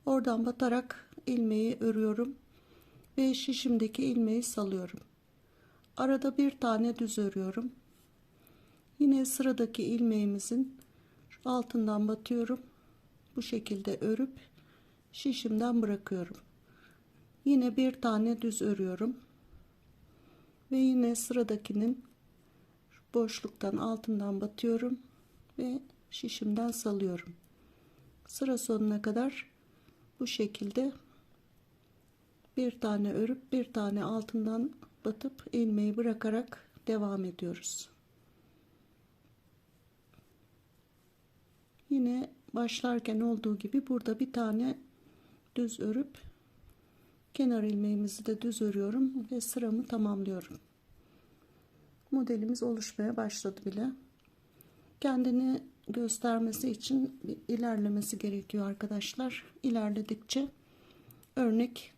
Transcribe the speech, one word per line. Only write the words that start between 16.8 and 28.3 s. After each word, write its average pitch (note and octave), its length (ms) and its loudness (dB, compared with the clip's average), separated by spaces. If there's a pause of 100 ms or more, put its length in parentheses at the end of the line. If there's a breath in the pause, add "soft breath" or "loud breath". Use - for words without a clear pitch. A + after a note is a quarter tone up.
Yine B3+ 320 6
bir C4 160 4
tane A3+ 500 2
düz A3 200 -2
örüyorum. G3+ 540 0 (1600 soft breath)
Ve C4 40 2
yine B3+ 380 6
sıradakinin A3+ 880 0 (1120 soft breath)
boşluktan A3 640 -2
altından G#3+ 640 -2
batıyorum A#3 580 0 (600 soft breath)
ve B3+ 240 -4 (280)
şişimden A3 580 -2
salıyorum. G3 680 -2 (880 soft breath)
Sıra C4 320 -2